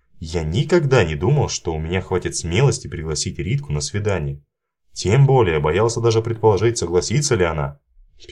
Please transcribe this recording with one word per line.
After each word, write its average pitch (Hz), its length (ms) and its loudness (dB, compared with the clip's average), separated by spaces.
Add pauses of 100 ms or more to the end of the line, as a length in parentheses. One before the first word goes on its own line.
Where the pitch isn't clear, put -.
(200)
Я 82 240 -6
никогда 127 600 2
не 80 120 -2
думал, 92 340 0
что - 240 -6
у 78 60 -4
меня 87 220 -2
хватит 87 340 -4
смелости 98 520 0
пригласить 78 520 -6
Ритку 110 340 -4
на 73 80 -2
свидание. 85 600 -4 (500)
Тем 123 320 4
более 104 340 4
боялся 95 400 0
даже 113 220 2
предположить, 110 560 2
согласится 92 560 0
ли 92 100 2
она. 76 360 -2 (520)